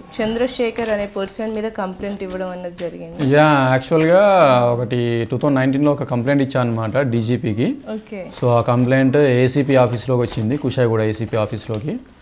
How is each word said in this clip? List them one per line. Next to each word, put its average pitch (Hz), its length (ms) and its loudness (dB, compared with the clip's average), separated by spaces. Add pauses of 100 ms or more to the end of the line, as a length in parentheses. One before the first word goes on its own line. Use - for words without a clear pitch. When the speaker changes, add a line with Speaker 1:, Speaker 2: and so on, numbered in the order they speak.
(220)
Speaker 1:
చంద్రశేఖర్ 233 680 -2
అనే 202 160 -2
పర్సన్ 208 500 -6
మీద 208 80 -4
కంప్లైంట్ 202 600 -8
ఇవ్వడం 185 260 -8
అన్నది 180 300 -10
జరిగింది. 165 540 -4
Speaker 2:
యా, 147 380 4
యాక్చువల్‌గా 170 800 4 (240)
ఒకటి 120 580 0
టూ 127 60 -2
థౌజండ్ 143 220 2
నైన్టీన్లో 135 320 2
ఒక 139 120 -4
కంప్లైంట్ 131 400 0
ఇచ్చాను 127 260 0
అనమాట 113 280 -2
డీజీపీకి. 120 760 0 (180)
Speaker 1:
ఓకే. 202 340 -12 (140)
Speaker 2:
So, 127 60 2
ఆ 117 140 4
కంప్లైంట్ 127 560 2
ఏసీపీ 131 580 2
ఆఫీస్‌లోకి 123 460 2
వచ్చింది, 117 360 -2
కుషాయిగూడ 120 440 0
ఏసీపీ 107 360 -2
ఆఫీస్‌లోకి. 110 600 -4 (220)